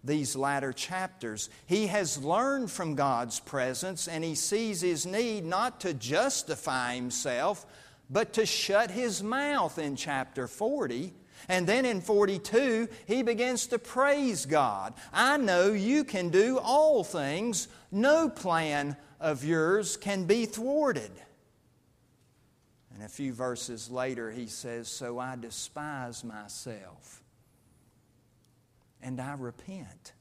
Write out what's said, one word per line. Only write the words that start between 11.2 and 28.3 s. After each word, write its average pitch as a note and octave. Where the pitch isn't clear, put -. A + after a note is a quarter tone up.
And F3+
then B3
in G#3
forty-two, A3
he B3
begins A#3+
to A#3
praise C4+
God. A2+
"I B3+
know G3
you A#3
can F#3
do A3+
all C#4
things. F3
No C#4+
plan D3+
of D3+
yours E3
can G3
be A3
thwarted." A#3
And G#2
a G#2+
few C3+
verses A#2
later, B2+
he A#2
says, A#2
"So A#2+
I B2+
despise B2+
myself G#2+